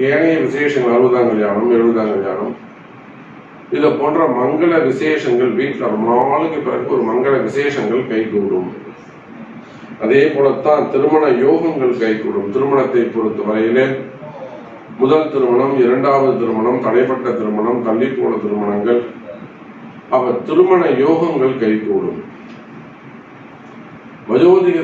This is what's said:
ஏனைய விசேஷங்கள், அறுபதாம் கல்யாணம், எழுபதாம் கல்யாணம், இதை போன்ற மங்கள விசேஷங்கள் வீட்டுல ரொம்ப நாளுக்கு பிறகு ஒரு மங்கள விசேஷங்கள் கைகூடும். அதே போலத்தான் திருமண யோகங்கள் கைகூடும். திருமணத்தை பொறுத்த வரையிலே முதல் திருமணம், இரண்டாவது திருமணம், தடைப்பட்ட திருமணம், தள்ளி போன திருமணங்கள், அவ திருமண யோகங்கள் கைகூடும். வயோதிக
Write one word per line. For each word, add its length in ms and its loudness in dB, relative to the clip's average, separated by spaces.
ஏனைய 340 2
விசேஷங்கள், 500 0
அறுபதாம் 360 4
கல்யாணம், 440 0
எழுபதாம் 380 2
கல்யாணம், 400 -4
இதை 200 2
போன்ற 360 0
மங்கள 340 2
விசேஷங்கள் 680 0
வீட்டுல 340 -2
ரொம்ப 160 -2
நாளுக்கு 340 -2
பிறகு 300 -4
ஒரு 160 2
மங்கள 220 2
விசேஷங்கள் 640 -2
கைகூடும். 580 -2
அதே 240 4
போலத்தான் 640 2
திருமண 320 2
யோகங்கள் 580 2
கைகூடும். 480 -2
திருமணத்தை 520 2
பொறுத்த 340 -2
வரையிலே 380 2
முதல் 320 2
திருமணம், 480 2
இரண்டாவது 520 2
திருமணம், 440 0
தடைப்பட்ட 420 0
திருமணம், 480 -2
தள்ளி 200 0
போன 240 0
திருமணங்கள், 580 0
அவ 220 0
திருமண 340 4
யோகங்கள் 500 2
கைகூடும். 580 -2
வயோதிக 540 4